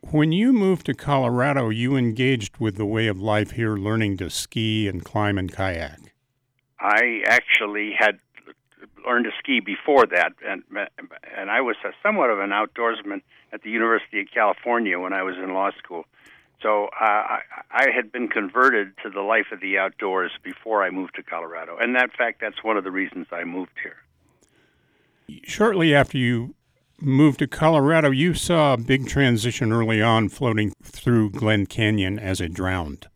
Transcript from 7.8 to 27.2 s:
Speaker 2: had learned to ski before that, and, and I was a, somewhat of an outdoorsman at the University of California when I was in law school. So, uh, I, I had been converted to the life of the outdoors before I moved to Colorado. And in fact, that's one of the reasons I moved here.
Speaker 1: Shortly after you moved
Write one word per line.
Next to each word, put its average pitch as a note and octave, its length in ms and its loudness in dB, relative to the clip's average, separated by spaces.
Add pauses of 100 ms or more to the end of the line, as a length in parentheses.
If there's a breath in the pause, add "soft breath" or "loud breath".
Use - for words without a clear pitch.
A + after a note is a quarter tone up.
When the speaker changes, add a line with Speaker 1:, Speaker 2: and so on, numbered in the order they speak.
Speaker 2:
had G#2 200 2 (880)
learned A#2+ 200 2
to A2 120 -6
ski B2+ 220 -2
before A2+ 460 4
that, F2 260 2 (160)
and, G2 140 -8 (720)
and G2 140 -8
I A#2 100 2
was B2 240 -2
a, G2+ 60 -6 (120)
somewhat F#3+ 280 2
of G#2 80 0
an G2 120 -2
outdoorsman G#2 720 -2 (320 soft breath)
at A2 100 -14
the G#2+ 80 -14
University A2 520 0
of G2 100 -10
California A2 680 0
when F#2 140 -6
I F#2+ 100 -2
was F#2 140 -6
in F#2 160 -8
law G2 200 0
school. E2 320 -14 (580 soft breath)
So, G#2+ 260 0 (120)
uh, A2+ 40 0
I, G#2+ 360 0 (300)
I C3 200 2
had A#2 220 -4
been B2 160 -4
converted A2 640 2 (100)
to A2+ 60 -10
the G2 140 -8
life G#2+ 280 0
of F2+ 120 -12
the F#2+ 160 -2
outdoors F#2+ 520 -2 (120)
before G2+ 420 -2
I F#2 60 -2
moved F#2 240 -8
to F#2 80 -14
Colorado. E2 580 -10
And A#2+ 160 0
in B2+ 140 2
fact, A#2 320 -4
that's G#2+ 200 -8
one A2 140 0
of F#2+ 80 -2
the F#2+ 60 -6
reasons F#2 420 -6
I E2+ 120 -8
moved F2 280 -8 (100)
here. - 140 -12 (1500)
Speaker 1:
Shortly F#3+ 520 2
after C#3+ 240 4
you A#2+ 360 -2 (460)
moved C#3 380 4